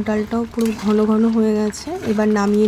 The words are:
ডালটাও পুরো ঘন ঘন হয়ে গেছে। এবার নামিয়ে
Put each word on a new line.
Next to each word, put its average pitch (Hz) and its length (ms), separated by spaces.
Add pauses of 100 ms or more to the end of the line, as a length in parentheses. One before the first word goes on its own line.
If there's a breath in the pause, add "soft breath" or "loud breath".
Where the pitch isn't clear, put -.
ডালটাও 214 440
পুরো 226 160 (140)
ঘন 214 160 (120)
ঘন 220 140 (120)
হয়ে 220 240
গেছে। 214 300 (220)
এবার 214 160 (100)
নামিয়ে 208 300